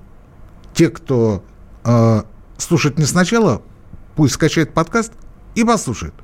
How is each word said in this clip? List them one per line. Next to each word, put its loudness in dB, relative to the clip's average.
Те, 2
кто, -2
э, 4
слушает -2
не 0
сначала, 0
пусть 2
скачает 0
подкаст -2
и 0
послушает. -4